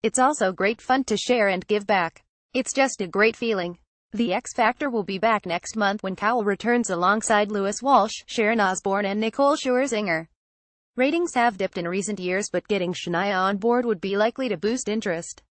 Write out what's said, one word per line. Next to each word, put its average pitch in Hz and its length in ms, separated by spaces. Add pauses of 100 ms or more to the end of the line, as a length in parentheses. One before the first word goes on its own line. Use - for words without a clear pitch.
It's 220 160
also 254 320
great 190 300
fun 262 240
to 214 120
share 226 300
and 185 180
give 208 220
back. 180 340 (320)
It's 254 200
just 269 280
a 185 60
great 214 280
feeling." 185 420 (360)
The 214 200
X 233 200
Factor 247 360
will 226 140
be 190 140
back 214 280
next 180 300
month 208 260
when 190 140
Cowell 220 300
returns 220 440
alongside 202 640
Lewis 202 320
Walsh, 226 440
Sharon 220 340
Osbourne 196 440
and 202 140
Nicole 277 380
Scherzinger. 220 720 (680)
Ratings 311 380
have 233 240
dipped 190 200
in 170 80
recent 196 320
years, 185 320
but - 200
getting 190 240
Shania 185 440
on 196 200
board 240 280
would 214 140
be 196 160
likely 240 320
to 208 80
boost 220 320
interest. 202 640